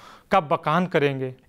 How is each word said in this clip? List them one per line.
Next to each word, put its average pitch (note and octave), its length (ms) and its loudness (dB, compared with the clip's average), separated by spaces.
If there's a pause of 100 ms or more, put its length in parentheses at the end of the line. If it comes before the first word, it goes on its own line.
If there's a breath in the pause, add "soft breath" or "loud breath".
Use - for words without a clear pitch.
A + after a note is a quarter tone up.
(320 loud breath)
का G3 100 4
बखान D#3 440 0
करेंगे। C#3 480 -2 (140)